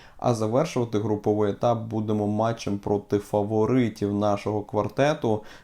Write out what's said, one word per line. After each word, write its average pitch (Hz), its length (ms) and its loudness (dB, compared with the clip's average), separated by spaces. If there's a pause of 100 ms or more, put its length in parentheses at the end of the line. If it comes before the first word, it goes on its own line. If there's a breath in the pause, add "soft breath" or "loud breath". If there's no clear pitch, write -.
(180 loud breath)
а 120 160 0
завершувати 113 640 0
груповий 107 520 2
етап 117 280 0
будемо 110 480 -2
матчем 107 520 -2
проти 101 400 0
фаворитів 107 960 0
нашого 104 480 0
квартету, 110 800 0 (220 loud breath)